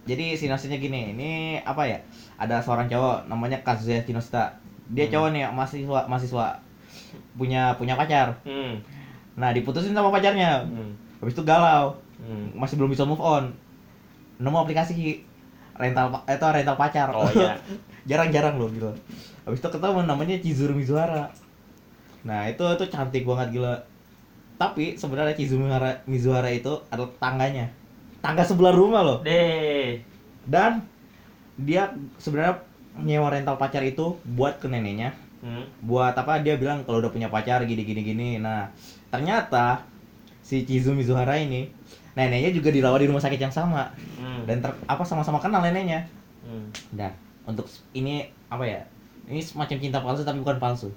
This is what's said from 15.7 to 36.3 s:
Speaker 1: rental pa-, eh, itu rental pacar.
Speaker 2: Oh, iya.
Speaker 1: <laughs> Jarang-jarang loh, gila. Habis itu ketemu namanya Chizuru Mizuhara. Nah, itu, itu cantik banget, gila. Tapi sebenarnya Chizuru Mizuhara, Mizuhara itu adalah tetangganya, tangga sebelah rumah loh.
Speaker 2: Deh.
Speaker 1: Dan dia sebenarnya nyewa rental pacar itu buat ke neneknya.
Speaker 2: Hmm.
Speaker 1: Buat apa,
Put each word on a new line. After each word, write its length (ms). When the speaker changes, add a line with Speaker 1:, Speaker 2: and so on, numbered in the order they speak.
Speaker 1:
rental 380
pa-, 160
eh, 80
itu 80
rental 320
pacar. 340
Speaker 2:
Oh, 220
iya. 240
Speaker 1:
<laughs> 300
Jarang-jarang 500
loh, 80
gila. 240
Habis 120
itu 120
ketemu 320
namanya 320
Chizuru 400
Mizuhara. 560
Nah, 200
itu, 180
itu 300
cantik 320
banget, 320
gila. 180
Tapi 400
sebenarnya 320
Chizuru 320
Mizuhara, 400
Mizuhara 480
itu 200
adalah 160
tetangganya, 580
tangga 160
sebelah 320
rumah 320
loh. 160
Speaker 2:
Deh. 800
Speaker 1:
Dan 320
dia 320
sebenarnya 480
nyewa 240
rental 320
pacar 240
itu 400
buat 320
ke 160
neneknya. 400
Speaker 2:
Hmm. 240
Speaker 1:
Buat 320
apa, 240